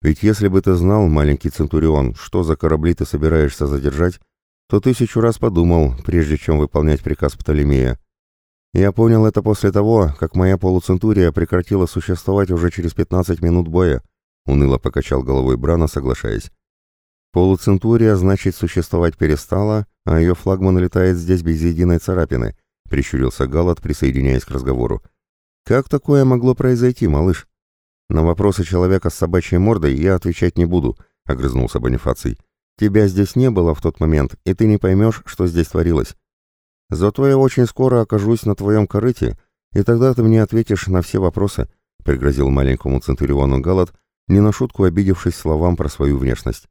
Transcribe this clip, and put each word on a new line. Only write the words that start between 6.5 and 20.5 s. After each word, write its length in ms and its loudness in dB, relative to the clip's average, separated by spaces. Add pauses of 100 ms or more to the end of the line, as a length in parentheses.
выполнять 440 0
приказ 300 -4
Птолемея». 680 -2 (720)
«Я 200 2
понял 340 4
это 160 0
после 300 0
того, 480 2
как 160 -4
моя 200 2
полуцентурия 760 0
прекратила 540 0
существовать 680 -2
уже 180 0
через 240 -6
пятнадцать 480 -2
минут 240 2
боя», 340 0 (460)
уныло 320 2
покачал 460 -4
головой 320 0
Брана, 320 0
соглашаясь. 640 -6 (800)
«Полуцентурия, 840 2
значит, 400 0
существовать 640 -2
перестала, 680 -2 (180)
а 160 4
ее 160 4
флагман 420 0